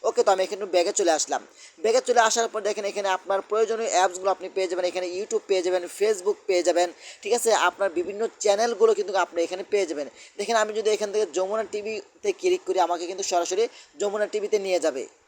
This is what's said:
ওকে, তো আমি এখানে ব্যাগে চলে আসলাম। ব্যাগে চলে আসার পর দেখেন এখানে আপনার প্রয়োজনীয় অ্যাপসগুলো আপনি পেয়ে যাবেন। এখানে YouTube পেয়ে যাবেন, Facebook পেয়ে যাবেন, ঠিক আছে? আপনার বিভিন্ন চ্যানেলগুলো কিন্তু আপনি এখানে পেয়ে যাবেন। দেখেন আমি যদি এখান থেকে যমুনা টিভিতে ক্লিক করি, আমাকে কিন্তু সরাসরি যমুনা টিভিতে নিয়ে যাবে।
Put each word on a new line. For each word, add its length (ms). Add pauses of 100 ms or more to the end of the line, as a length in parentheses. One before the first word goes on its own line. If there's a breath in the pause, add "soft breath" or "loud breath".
ওকে, 180
তো 80
আমি 120
এখানে 200 (100)
ব্যাগে 240
চলে 180
আসলাম। 240 (420 loud breath)
ব্যাগে 240
চলে 220
আসার 240
পর 60 (100)
দেখেন 220
এখানে 260
আপনার 220 (100)
প্রয়োজনীয় 460
অ্যাপসগুলো 400
আপনি 200
পেয়ে 160
যাবেন। 200
এখানে 160 (100)
YouTube 320
পেয়ে 160
যাবেন, 180 (160)
Facebook 380 (100)
পেয়ে 200
যাবেন, 200 (360 loud breath)
ঠিক 140
আছে? 120 (200)
আপনার 280
বিভিন্ন 240 (220)
চ্যানেলগুলো 560
কিন্তু 120 (140)
আপনি 200
এখানে 260
পেয়ে 180
যাবেন। 180 (320 loud breath)
দেখেন 240
আমি 160
যদি 160
এখান 180
থেকে 120 (120)
যমুনা 260 (100)
টিভিতে 560 (120)
ক্লিক 260
করি, 100 (100)
আমাকে 220
কিন্তু 220
সরাসরি 320 (380 loud breath)
যমুনা 320
টিভিতে 340
নিয়ে 200
যাবে। 160 (240)